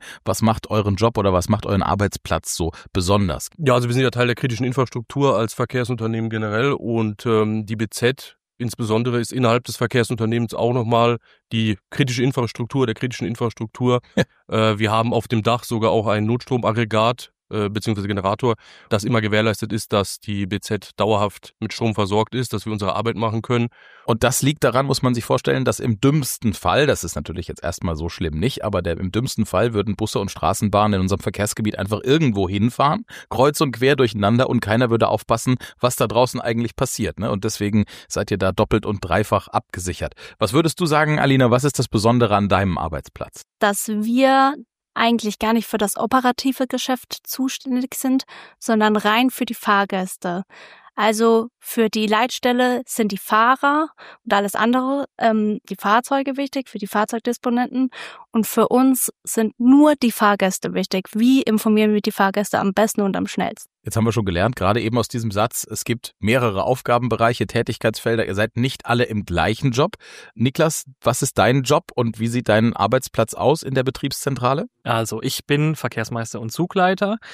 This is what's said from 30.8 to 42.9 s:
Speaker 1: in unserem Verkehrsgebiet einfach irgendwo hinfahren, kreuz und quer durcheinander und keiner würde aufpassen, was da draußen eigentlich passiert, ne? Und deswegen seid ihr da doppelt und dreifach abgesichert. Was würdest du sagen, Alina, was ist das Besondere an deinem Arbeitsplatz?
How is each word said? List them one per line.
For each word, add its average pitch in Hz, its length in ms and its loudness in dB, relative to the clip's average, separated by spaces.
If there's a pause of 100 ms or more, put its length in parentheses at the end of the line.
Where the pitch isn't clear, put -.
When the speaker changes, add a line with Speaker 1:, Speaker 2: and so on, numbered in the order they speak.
Speaker 1:
in 95 80 0
unserem 95 200 0
Verkehrsgebiet 104 580 -4
einfach 101 240 -4
irgendwo 123 440 2
hinfahren, 123 580 0 (240)
kreuz 135 320 2
und 147 100 2
quer 127 240 2
durcheinander 117 520 2
und 127 120 0
keiner 113 320 2
würde 113 160 2
aufpassen, 113 480 0 (240)
was 123 160 0
da 131 100 0
draußen 120 340 2
eigentlich 117 360 -4
passiert, 107 420 -4
ne? 117 140 -2
Und 104 140 -4
deswegen 104 400 0 (220)
seid 101 220 -4
ihr 104 80 -2
da 95 140 2
doppelt 107 340 2
und 104 160 -4
dreifach 98 460 0
abgesichert. 90 640 -6 (240)
Was - 160 -2
würdest 160 260 2
du 175 60 -2
sagen, 151 320 2
Alina, 135 320 4
was 123 140 2
ist 143 160 0
das 123 80 0
Besondere 113 480 2
an 101 120 2
deinem 95 300 2
Arbeitsplatz? - 640 -8 (160)